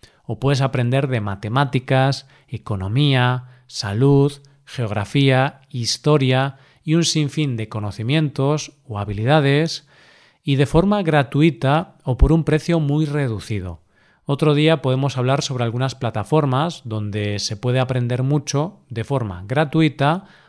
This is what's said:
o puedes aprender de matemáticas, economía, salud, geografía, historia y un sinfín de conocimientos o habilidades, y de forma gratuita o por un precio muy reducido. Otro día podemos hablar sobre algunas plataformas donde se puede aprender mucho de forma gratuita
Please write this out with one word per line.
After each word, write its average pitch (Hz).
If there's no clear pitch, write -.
o 113
puedes 135
aprender 131
de 127
matemáticas, 131
economía, 123
salud, 139
geografía, 131
historia 135
y 151
un 165
sinfín 147
de 110
conocimientos 135
o 104
habilidades, 139
y 139
de 135
forma 190
gratuita 147
o 127
por 147
un 165
precio 156
muy 151
reducido. 110
Otro 147
día 156
podemos 131
hablar 131
sobre 123
algunas 123
plataformas 139
donde 104
se 101
puede 123
aprender 123
mucho 147
de 113
forma 104
gratuita 151